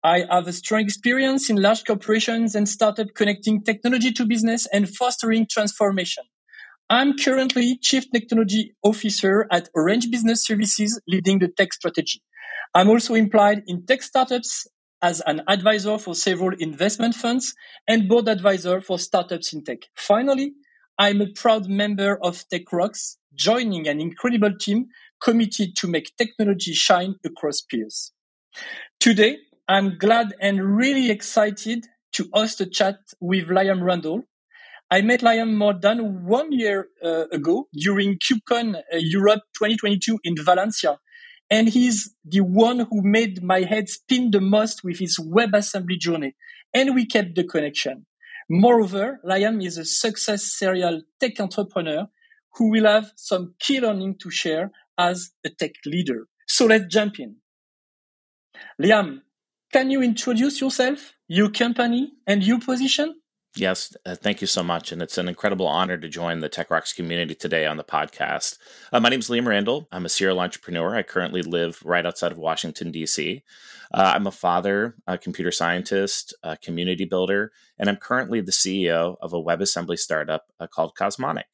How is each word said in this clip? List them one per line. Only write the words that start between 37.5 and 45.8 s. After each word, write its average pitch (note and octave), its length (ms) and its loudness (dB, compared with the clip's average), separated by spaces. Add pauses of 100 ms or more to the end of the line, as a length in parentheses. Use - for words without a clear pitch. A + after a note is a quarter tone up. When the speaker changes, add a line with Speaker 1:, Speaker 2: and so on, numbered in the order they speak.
Speaker 1:
during G3 460 0
KubeCon, A#3 560 -2
uh, E3 220 -6
Europe G3 440 2 (160)
twenty G#3+ 200 0
twenty-two G#3 460 0
in E3+ 140 -2
Valencia, F3+ 640 2 (500)
and A3 200 4
he's A#3+ 440 2 (120)
the F3 160 2
one A3+ 380 4
who G#3+ 220 -2
made G3+ 400 2
my F#3 200 2
head G3+ 280 -2
spin B3 420 0
the G3+ 100 4
most G#3+ 420 2
with F3 160 -6
his E3+ 180 -2
WebAssembly F#3 800 0